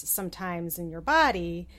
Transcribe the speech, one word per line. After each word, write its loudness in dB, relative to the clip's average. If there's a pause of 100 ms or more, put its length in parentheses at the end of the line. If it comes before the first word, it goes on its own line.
sometimes -4
in -6
your -8
body, 2 (120)